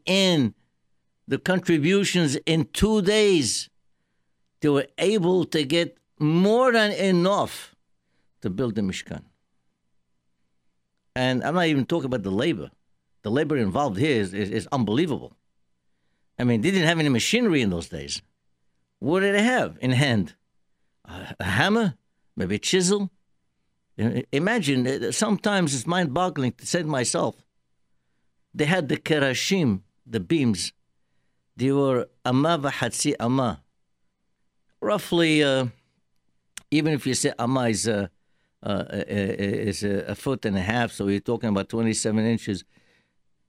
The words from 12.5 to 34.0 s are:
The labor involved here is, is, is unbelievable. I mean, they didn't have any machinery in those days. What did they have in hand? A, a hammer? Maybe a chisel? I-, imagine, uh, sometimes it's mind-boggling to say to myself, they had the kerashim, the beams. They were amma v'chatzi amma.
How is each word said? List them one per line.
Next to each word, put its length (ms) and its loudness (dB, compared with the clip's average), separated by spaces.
The 80 -4
labor 260 0
involved 400 0
here 240 2
is, 100 -4
is, 200 -4
is 200 -4
unbelievable. 640 -2
I 60 -2
mean, 180 2
they 80 0
didn't 180 2
have 120 2
any 100 2
machinery 540 2
in 80 2
those 180 -4
days. 320 -10
What 200 0
did 160 0
they 80 4
have 380 0
in 100 0
hand? 440 2
A, 340 -14
a 40 -6
hammer? 520 2
Maybe 200 -2
a 40 -4
chisel? 520 0
I-, 320 -2
imagine, 560 0
uh, 240 -4
sometimes 640 0
it's 100 -6
mind-boggling 680 -2
to 120 -20
say 160 -2
to 60 -6
myself, 480 -2
they 120 -2
had 240 0
the 80 -2
kerashim, 840 0
the 140 -4
beams. 520 0
They 140 0
were 360 2
amma 320 2
v'chatzi 640 -4
amma. 420 0